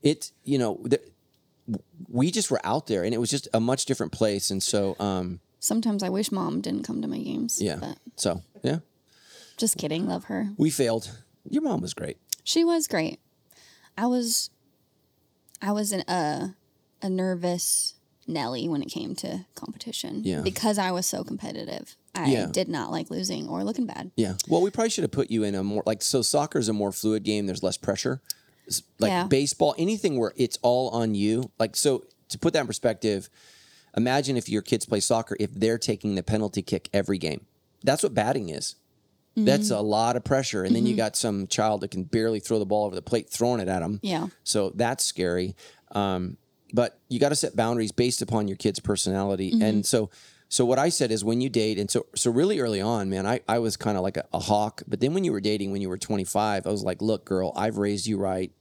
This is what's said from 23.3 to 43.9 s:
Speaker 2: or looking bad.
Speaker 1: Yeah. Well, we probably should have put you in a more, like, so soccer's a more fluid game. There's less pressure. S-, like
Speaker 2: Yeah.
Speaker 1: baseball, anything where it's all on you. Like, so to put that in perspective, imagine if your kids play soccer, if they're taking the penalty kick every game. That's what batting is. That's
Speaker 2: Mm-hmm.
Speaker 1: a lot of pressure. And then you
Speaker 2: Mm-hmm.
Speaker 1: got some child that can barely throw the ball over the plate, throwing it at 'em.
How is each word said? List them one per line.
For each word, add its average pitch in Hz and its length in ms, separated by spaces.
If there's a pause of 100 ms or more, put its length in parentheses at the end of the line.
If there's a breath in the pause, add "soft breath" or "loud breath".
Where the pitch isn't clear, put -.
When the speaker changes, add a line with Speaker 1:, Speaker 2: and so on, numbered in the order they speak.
Speaker 2:
or 170 160
looking 226 220
bad. - 300
Speaker 1:
Yeah. 98 180 (140)
Well, 170 140
we 202 80
probably 226 200
should 202 140
have - 80
put - 180
you 110 140
in 101 100
a 95 80
more, 101 240
like, 110 160
so 127 200
soccer's 143 460
a 110 40
more 101 200
fluid 107 320
game. 104 220
There's 92 160
less 92 140
pressure. 127 440 (480 loud breath)
S-, - 140 (160)
like 202 120
Speaker 2:
Yeah. 180 160
Speaker 1:
baseball, 143 520
anything 180 400
where 113 180
it's 123 260
all 123 280
on 113 240
you. 110 440
Like, 113 180
so 135 280 (240)
to - 100
put 170 160
that 160 60
in 131 60
perspective, 107 640 (680 soft breath)
imagine 127 400
if 117 120
your 107 140
kids - 240
play 107 140
soccer, 113 400
if 104 120
they're 113 260
taking 107 360
the 92 80
penalty 107 400
kick - 300
every 98 260
game. 80 280 (360)
That's 139 200
what 131 120
batting 110 340
is. - 280 (600)
That's 208 340
Speaker 2:
Mm-hmm. 120 80
Speaker 1:
a - 40
lot 110 340
of 120 80
pressure. 131 400
And 95 100
then 117 120
you 123 60
Speaker 2:
Mm-hmm. 110 60
Speaker 1:
got 107 180
some 101 300
child 107 360
that 98 100
can 95 120
barely 110 360
throw 113 180
the 104 80
ball 104 180
over 95 120
the 90 60
plate, - 280
throwing 120 300
it 92 80
at 92 140
'em. 101 200